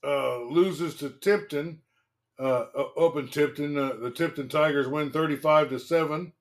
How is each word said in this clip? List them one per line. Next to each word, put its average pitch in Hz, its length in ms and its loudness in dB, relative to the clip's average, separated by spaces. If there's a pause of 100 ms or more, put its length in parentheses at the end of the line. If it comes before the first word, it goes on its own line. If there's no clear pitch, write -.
uh, 135 420 0
loses 165 520 2
to 143 140 -8
Tipton, 170 720 -2 (580)
uh, 127 240 0 (100)
o-, 131 220 -4
open 160 320 2
Tipton. 147 480 0
Uh, 135 240 0
the 120 100 -4
Tipton 147 380 -4
Tigers 143 400 2
win 147 240 -2
thirty-five 151 560 2
to 127 100 -4
seven. 160 640 -2